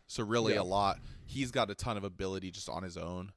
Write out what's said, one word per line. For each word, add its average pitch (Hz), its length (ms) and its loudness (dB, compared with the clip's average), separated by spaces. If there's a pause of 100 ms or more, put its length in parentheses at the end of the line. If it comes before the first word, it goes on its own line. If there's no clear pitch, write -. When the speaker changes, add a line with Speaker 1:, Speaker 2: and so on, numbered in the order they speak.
Speaker 1:
So - 160 -4
really 110 320 4
Speaker 2:
Yeah. 101 60 4
Speaker 1:
a 92 40 0
lot, 98 360 4 (240)
he's 127 260 -2
got 117 200 4
a 101 40 -6
ton 117 220 -2
of 98 80 -2
ability 95 460 -4
just - 180 -10
on 90 140 -4
his 90 160 -6
own 90 380 -6